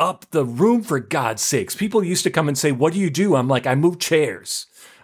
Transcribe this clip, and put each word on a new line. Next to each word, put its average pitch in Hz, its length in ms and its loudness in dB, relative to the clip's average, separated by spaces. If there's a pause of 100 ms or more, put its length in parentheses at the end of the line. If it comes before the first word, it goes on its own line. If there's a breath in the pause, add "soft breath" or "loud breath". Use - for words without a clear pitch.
up 180 300 -2
the 151 140 0
room, 202 380 2
for 147 160 -2
God's 120 440 -4
sakes. - 340 -2
People 208 260 0
used 175 220 -2
to 180 60 0
come 156 180 0
and 143 80 -2
say, 147 160 0
"What 147 220 0
do 196 40 -4
you 185 120 0
do?" 170 260 2
I'm 127 100 2
like, 131 200 0
"I 131 80 2
move 165 240 2
chairs. 123 680 -2 (380 loud breath)